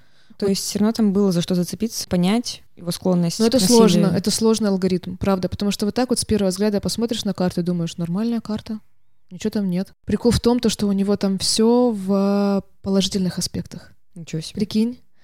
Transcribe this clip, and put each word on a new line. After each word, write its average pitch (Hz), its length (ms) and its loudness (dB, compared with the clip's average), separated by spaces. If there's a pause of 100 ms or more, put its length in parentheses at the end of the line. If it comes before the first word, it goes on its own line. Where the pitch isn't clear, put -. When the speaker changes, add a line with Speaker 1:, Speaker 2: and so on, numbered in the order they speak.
(360)
Speaker 1:
То 208 100 -2
Speaker 2:
Вот. - 40 4
Speaker 1:
есть 196 140 -2
все - 160 -4
равно 214 120 4
там 214 200 2
было 196 180 4
за 175 120 2
что 185 120 -2
зацепиться, 180 540 -4
понять 190 560 0 (120)
его 170 140 -8
склонность 175 480 0
Speaker 2:
Но 220 80 4
это 233 120 2
Speaker 1:
к - 20 4
насилию. 226 180 6
Speaker 2:
сложно, 208 280 6
это 180 260 0
сложный 220 360 0
алгоритм, 185 480 -2
правда, 185 320 -2
потому 202 220 -4
что 208 160 -4
вот 208 80 -2
так 247 160 0
вот 240 80 0
с - 60 -4
первого 202 260 2
взгляда 202 300 0
посмотришь 220 440 -4
на 196 100 -2
карту 180 260 -2
и - 40 -2
думаешь: 170 340 -4
«Нормальная 208 420 -4
карта, 214 400 -8 (500)
ничего 185 200 -6
там 202 200 0
нет». 180 220 -2 (120)
Прикол 208 280 2
в - 80 2
том, 247 180 2
то, 233 120 0
что 208 180 -2
у 202 40 0
него 196 240 0
там 196 220 -2
все 240 540 2
в 202 720 0 (180)
положительных 190 560 0
аспектах. - 540 -8 (240)
Speaker 1:
Ничего 160 260 -8
себе. - 160 -12
Speaker 2:
Прикинь. 220 400 -2 (260)